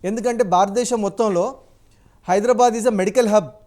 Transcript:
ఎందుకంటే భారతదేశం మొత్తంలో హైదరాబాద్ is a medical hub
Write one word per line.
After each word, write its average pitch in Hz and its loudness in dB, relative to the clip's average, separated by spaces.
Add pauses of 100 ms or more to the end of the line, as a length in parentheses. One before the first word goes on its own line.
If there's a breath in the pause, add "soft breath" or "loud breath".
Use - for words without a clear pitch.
ఎందుకంటే 233 -2
భారతదేశం 202 0
మొత్తంలో 202 -2 (720)
హైదరాబాద్ 233 2
is 226 -6
a 240 2
medical 208 0
hub 208 2 (240)